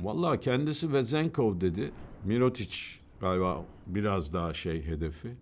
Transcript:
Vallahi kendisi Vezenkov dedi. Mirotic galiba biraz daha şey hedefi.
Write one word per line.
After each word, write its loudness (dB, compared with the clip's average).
Vallahi 2
kendisi 0
Vezenkov 2
dedi. 0
Mirotic 2
galiba 2
biraz 0
daha 0
şey -4
hedefi. -4